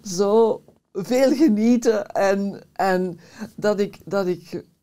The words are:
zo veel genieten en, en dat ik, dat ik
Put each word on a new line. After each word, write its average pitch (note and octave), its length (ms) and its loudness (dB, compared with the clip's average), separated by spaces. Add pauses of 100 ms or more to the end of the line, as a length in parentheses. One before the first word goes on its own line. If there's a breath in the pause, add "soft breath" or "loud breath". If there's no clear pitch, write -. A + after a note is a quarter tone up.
zo G3+ 600 0 (300)
veel B3+ 420 0
genieten A#3 720 2
en, G3 540 -2 (120)
en F#3 460 -2 (360 loud breath)
dat G#3 240 -2
ik, G3+ 260 -4
dat G3 220 -4
ik F3 360 -8 (200)